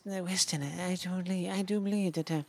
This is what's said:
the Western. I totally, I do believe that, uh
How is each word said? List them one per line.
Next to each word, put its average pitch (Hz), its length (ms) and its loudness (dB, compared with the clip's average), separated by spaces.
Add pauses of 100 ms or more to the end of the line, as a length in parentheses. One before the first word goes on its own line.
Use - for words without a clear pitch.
the 190 180 -4
Western. 175 400 2
I 175 320 -2
totally, 180 540 -2
I 196 120 0
do 202 180 0
believe 202 340 2
that, 165 180 0
uh 156 180 2